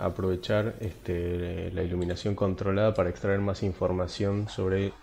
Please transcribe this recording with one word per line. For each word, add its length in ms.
aprovechar, 800
este, 920
la 140
iluminación 500
controlada 580
para 160
extraer 300
más 240
información 880
sobre 440